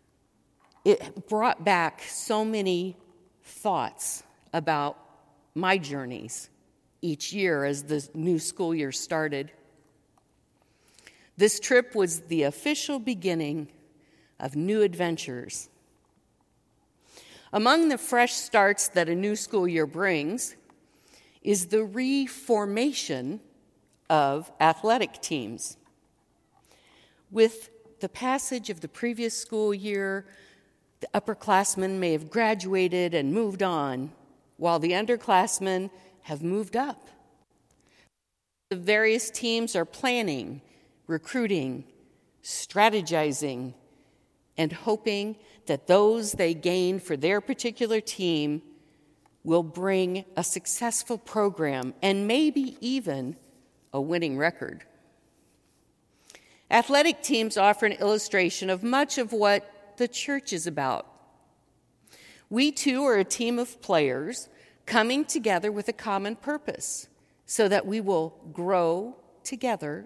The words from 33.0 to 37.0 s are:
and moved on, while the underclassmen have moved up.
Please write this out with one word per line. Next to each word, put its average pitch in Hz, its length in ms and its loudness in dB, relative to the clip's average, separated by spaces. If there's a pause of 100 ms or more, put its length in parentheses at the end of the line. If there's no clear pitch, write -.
and 143 180 0
moved 196 300 0
on, 143 500 -2 (460)
while 170 220 2
the 170 140 0
underclassmen 190 960 0 (320)
have 147 180 -8
moved 190 340 -4
up. 262 320 -4 (1600)